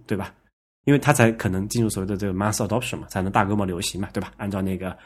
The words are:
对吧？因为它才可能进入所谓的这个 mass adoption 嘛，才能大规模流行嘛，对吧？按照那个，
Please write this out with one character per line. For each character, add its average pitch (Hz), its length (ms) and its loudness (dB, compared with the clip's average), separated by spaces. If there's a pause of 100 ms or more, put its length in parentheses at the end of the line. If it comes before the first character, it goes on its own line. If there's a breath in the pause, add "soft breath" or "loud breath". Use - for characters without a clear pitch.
对 110 100 -2
吧？ 95 160 -6 (520)
因 139 100 6
为 139 60 6
它 147 120 6
才 113 200 6
可 110 180 -4
能 95 180 -2
进 120 140 0
入 110 80 2
所 95 120 -2
谓 95 60 -2
的 101 80 -2
这 101 120 -2
个 92 60 -2
mass 101 240 0
adoption 104 400 -2
嘛， - 100 -12
才 95 160 -4
能 95 80 -2
大 107 120 4
规 101 120 0
模 101 100 0
流 87 160 -4
行 - 180 -6
嘛， 101 140 -6
对 101 80 -2
吧？ - 160 -12
按 104 120 -6
照 98 120 -4
那 95 160 -2
个， 92 180 -8 (100)